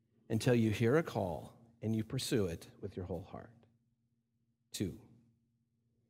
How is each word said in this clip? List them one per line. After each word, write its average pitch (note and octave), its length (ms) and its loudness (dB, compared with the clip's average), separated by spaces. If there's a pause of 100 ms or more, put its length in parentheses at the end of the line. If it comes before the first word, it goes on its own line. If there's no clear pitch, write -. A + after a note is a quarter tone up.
(300)
until A2+ 240 4
you A2+ 160 6
hear A2+ 280 4
a E3+ 60 4
call F2+ 500 -4 (280)
and A2 140 0
you A2 80 0
pursue B2 420 0
it F2 220 -6 (140)
with G2 160 -10
your F#2 80 -6
whole F2+ 260 -8
heart. - 180 -16 (1200)
Two, F2 200 -2 (1160)